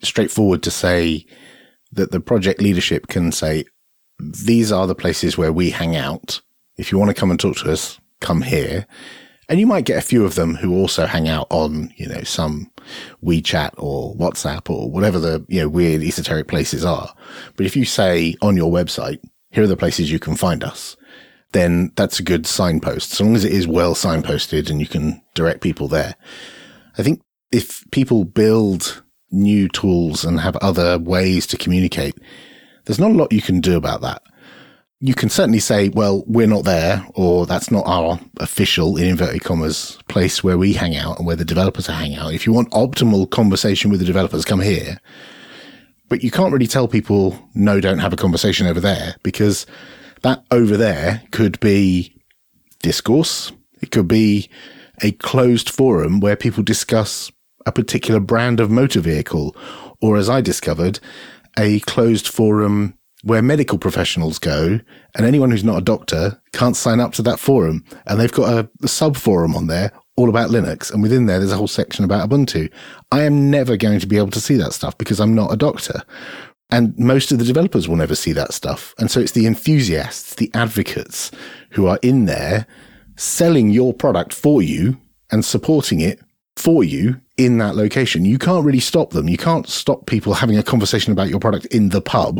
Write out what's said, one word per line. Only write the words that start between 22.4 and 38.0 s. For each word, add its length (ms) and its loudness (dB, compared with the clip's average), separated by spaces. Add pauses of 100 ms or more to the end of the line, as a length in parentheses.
signpost, 680 -2
so 120 -2
long 140 4
as 80 2
it 80 0
is 120 0
well 300 0
signposted 720 -2
and 120 -2
you 60 -4
can 340 -4 (140)
direct 260 -2
people 260 -4
there. 280 -4 (840)
I 60 -4
think 180 0 (280)
if 420 -2
people 340 2
build 800 0 (300)
new 360 2
tools 560 0
and 160 0
have 160 -4
other 420 0
ways 480 0
to 80 -4
communicate, 600 0 (680)
there's 160 -4
not 120 4
a 20 4
lot 180 2
you 100 4
can 200 0
do 160 2
about 240 -4
that. 200 -8 (800)
You 140 0
can 160 0
certainly 300 2
say, 280 2
"Well, 400 0
we're 200 4
not 180 2
there," 400 0 (100)
or, 300 2
"That's 260 -4
not 160 0
our 320 -2 (220)